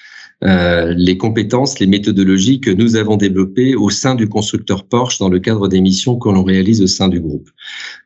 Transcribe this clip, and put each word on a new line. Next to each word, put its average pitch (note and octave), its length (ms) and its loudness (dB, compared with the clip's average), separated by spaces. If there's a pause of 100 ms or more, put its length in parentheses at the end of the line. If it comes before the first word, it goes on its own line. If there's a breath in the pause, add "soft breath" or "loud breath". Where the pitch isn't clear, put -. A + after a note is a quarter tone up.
(440 loud breath)
euh, F2 540 2
les F2+ 200 2
compétences, A2+ 640 -2
les G2 80 2
méthodologies G2 720 2
que - 100 -2
nous A2 280 2
avons G#2+ 180 0
développées G2 580 0
au G#2 160 0
sein C3 260 -2
du A2+ 120 0
constructeur G#2 580 -4
Porsche B2 320 -2
dans F#2+ 120 0
le F2+ 100 2
cadre G2+ 300 -2
des F#2+ 100 2
missions F#2+ 380 0
que A2+ 100 -4
l'on F#2+ 160 2
réalise F#2+ 380 2
au F#2 60 2
sein F#2+ 200 -2
du F2 140 -2
groupe. D2+ 260 -8 (580 loud breath)